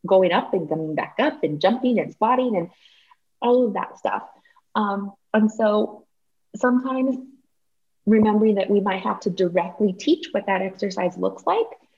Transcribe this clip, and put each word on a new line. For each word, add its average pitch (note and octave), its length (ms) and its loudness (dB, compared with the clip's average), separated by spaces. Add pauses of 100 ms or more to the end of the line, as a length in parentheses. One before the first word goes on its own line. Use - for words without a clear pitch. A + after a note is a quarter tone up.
going F#3+ 260 6
up A#3+ 200 0
and E3+ 160 -2
coming D#3 260 -4
back - 240 -6
up C#4+ 240 0
and D3+ 180 -2
jumping A#3+ 380 2
and - 140 -4
squatting B3 440 0
and E3+ 140 -4 (680)
all B3 260 4
of G3+ 80 -4
that - 240 -8
stuff. G2+ 240 -4 (520)
Um, G3+ 380 -2 (200)
and G#3+ 180 4
so G#3+ 560 0 (500)
sometimes C4 600 0 (920)
remembering G#3+ 480 4
that G3 160 -2
we G3+ 100 4
might F#3+ 220 -2
have G3 180 -4
to G3 100 -2
directly F3+ 600 -2
teach D4 400 -2
what G#3 140 -4
that F#3+ 160 -2
exercise F#3+ 540 -4
looks F#3 300 -4
like A4 200 0 (320)